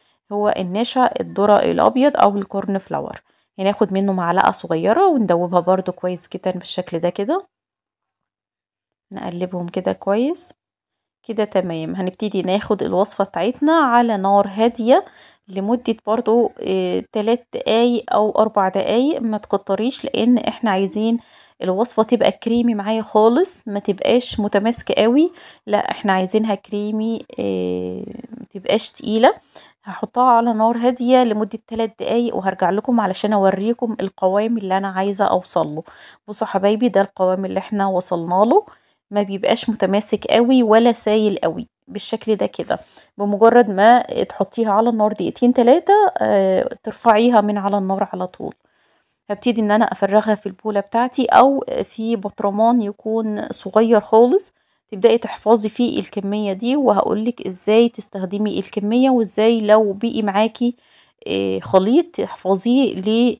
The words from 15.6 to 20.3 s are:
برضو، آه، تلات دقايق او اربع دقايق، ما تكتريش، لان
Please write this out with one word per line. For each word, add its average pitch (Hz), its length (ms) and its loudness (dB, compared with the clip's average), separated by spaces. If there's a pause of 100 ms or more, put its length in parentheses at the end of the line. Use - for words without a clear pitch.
برضو، 226 460 0 (100)
آه، 185 500 -2
تلات 220 420 -2
دقايق 233 600 0
او 214 180 2
اربع 214 380 0
دقايق، 220 520 -2
ما 220 160 -4
تكتريش، 208 680 -4
لان 233 320 2